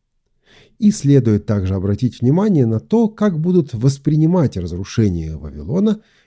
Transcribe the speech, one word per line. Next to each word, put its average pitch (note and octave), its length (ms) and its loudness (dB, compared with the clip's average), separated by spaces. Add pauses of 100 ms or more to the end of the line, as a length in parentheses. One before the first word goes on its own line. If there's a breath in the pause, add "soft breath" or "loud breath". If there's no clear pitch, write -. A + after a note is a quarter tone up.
(760 soft breath)
И G#3 140 4
следует B2 540 2
также G2 300 -2
обратить G2+ 460 -2
внимание D#3+ 440 2
на A2+ 140 0
то, A3 280 0
как G#3 320 -2
будут F3 340 0
воспринимать D3 840 0
разрушение F2 800 -4
Вавилона F2 640 -4 (260 soft breath)